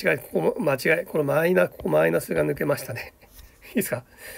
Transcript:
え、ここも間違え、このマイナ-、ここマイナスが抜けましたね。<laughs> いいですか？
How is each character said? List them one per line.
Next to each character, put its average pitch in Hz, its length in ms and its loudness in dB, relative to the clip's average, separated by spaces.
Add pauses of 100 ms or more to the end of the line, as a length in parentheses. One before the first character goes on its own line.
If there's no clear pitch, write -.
え、 160 140 2
こ - 160 -16
こ 185 60 2
も 170 180 2
間 151 160 0
違 160 260 2
え、 196 60 -4
こ - 100 -4
の 151 80 2
マ 147 220 2
イ 185 80 2
ナ-、 180 160 4
こ - 140 -12
こ 190 40 -2
マ 156 180 4
イ 165 40 2
ナ 165 100 2
ス - 140 -4
が 156 100 2
抜 147 120 -2
け 156 100 -4
ま 143 100 0
し - 100 -10
た 117 60 -8
ね。 - 220 -12 (260)
<laughs> - 300 -20
い - 20 -20
い - 40 -4
で 220 60 2
す - 60 -2
か？ 127 160 -6 (340)